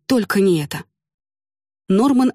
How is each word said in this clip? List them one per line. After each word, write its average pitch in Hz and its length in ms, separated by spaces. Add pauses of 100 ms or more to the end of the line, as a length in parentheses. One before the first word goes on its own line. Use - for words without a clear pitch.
только 214 340
не 185 240
это. 147 200 (1040)
Норман 254 480